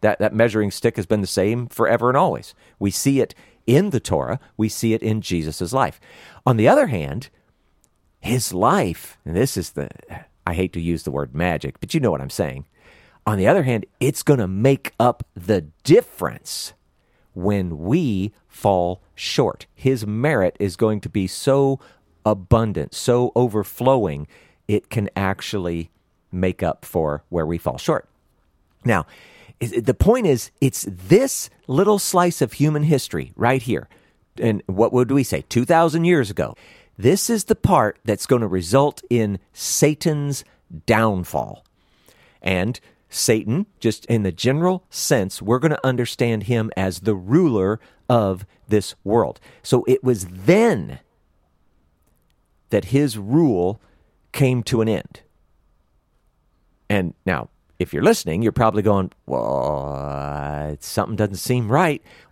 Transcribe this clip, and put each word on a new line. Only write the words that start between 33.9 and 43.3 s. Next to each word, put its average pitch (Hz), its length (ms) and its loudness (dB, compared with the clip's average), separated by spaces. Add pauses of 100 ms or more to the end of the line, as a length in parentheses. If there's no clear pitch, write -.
And 110 280 -2
what 98 280 2
would 123 180 2
we 135 120 2
say? 73 260 -4
Two 123 160 0
thousand 165 400 4
years 151 240 2
ago. 78 260 -6 (420)
This 143 320 2
is 220 160 -2
the - 100 2
part 131 500 2
that's 101 200 -2
gonna 117 220 2
result 95 640 0
in 107 300 0 (120)
Satan's 147 920 -2 (400)
downfall. 92 800 -2 (760)
And 95 380 -2 (300)
Satan, 117 580 0 (120)